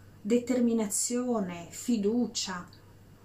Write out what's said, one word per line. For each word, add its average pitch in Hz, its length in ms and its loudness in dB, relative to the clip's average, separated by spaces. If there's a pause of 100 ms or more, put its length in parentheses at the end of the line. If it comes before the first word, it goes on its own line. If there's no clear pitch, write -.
(200)
determinazione, 226 1500 0
fiducia, 208 1000 -2 (560)